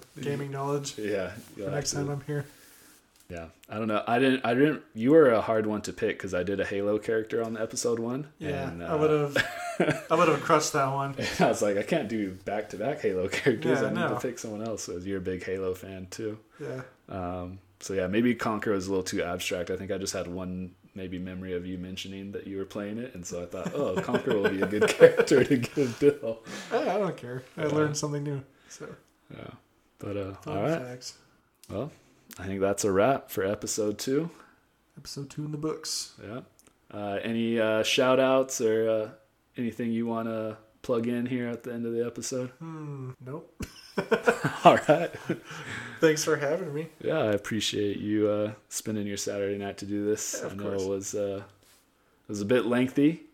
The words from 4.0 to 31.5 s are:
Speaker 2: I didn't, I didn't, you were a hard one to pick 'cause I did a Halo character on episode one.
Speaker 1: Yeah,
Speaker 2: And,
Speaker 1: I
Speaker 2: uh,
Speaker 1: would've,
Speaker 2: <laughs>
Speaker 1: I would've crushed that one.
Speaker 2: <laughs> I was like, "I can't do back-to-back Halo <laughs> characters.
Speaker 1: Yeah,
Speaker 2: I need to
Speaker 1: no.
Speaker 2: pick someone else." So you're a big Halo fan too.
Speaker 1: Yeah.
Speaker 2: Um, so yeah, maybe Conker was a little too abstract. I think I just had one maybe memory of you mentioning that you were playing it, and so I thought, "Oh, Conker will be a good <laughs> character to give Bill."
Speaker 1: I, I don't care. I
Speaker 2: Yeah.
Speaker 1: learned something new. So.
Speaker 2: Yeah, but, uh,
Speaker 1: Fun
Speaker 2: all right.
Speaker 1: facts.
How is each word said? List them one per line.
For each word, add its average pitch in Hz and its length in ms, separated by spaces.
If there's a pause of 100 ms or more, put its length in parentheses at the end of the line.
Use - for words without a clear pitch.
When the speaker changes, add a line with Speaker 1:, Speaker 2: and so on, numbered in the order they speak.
Speaker 2:
I 117 120
didn't, 131 260
I 117 80
didn't, 143 300 (120)
you 117 180
were 156 180
a 110 100
hard 110 260
one 107 160
to 92 100
pick 104 260
'cause 92 160
I 90 80
did 98 180
a 90 60
Halo 104 320
character 110 440
on 113 140
episode 113 420
one. 127 300 (100)
Speaker 1:
Yeah, 139 300
Speaker 2:
And, - 160
Speaker 1:
I - 40
Speaker 2:
uh, 160 100
Speaker 1:
would've, 151 380 (680)
Speaker 2:
<laughs> - 40
Speaker 1:
I 170 40
would've 160 280
crushed - 320
that 135 180
one. 139 220 (140)
Speaker 2:
<laughs> - 120
I 170 60
was 113 160
like, 101 160
"I 104 40
can't 147 280
do 104 220 (120)
back-to-back 107 560
Halo 95 280
<laughs> - 20
characters. 127 500
Speaker 1:
Yeah, 113 60
Speaker 2:
I 104 40
need 104 100
to 165 100
Speaker 1:
no. - 60
Speaker 2:
pick 120 220
someone 107 240
else." 110 220
So 90 140
you're 95 200
a 92 40
big 90 220
Halo 95 300
fan 92 360
too. 110 280 (220)
Speaker 1:
Yeah. 131 220 (260)
Speaker 2:
Um, 90 500 (220)
so - 140
yeah, 92 120
maybe 113 280
Conker 110 400
was 95 120
a 95 40
little 95 140
too 98 180
abstract. 90 480
I 92 60
think 95 140
I 98 80
just 92 140
had 92 140
one 90 480 (200)
maybe 92 240
memory 92 360
of 87 100
you 92 140
mentioning 98 540
that 95 140
you 98 120
were 98 80
playing 104 320
it, 123 160
and 87 100
so 87 180
I 87 40
thought, 92 280
"Oh, 123 220
Conker 120 460
will 107 80
be 95 100
a 92 60
good 104 220
<laughs> - 0
character - 540
to 135 140
give 120 420
Bill." 143 420 (300)
Speaker 1:
I, 240 120
I 208 160
don't 185 180
care. 127 280 (120)
I 160 60
Speaker 2:
Yeah. 151 60
Speaker 1:
learned 147 280
something 147 260
new. 143 200 (260)
So. - 260 (400)
Speaker 2:
Yeah, - 160 (480)
but, 101 200
uh, 98 160
Speaker 1:
Fun 151 220
Speaker 2:
all 101 60
right. 160 200
Speaker 1:
facts. 123 320 (560)